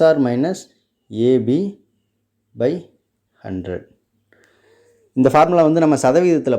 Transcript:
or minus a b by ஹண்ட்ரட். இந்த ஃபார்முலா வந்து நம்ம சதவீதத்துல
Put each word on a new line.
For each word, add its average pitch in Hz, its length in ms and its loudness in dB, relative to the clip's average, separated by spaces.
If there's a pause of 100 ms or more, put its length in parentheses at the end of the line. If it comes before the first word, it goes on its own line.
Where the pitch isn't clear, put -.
or 160 60 4 (120)
minus 139 320 -4 (720)
a 127 40 2 (160)
b 131 80 0 (1040)
by 127 120 -2 (720)
ஹண்ட்ரட். 92 420 -10 (1300)
இந்த 131 180 2
ஃபார்முலா 165 340 4
வந்து 160 160 0
நம்ம 151 220 2
சதவீதத்துல 143 520 0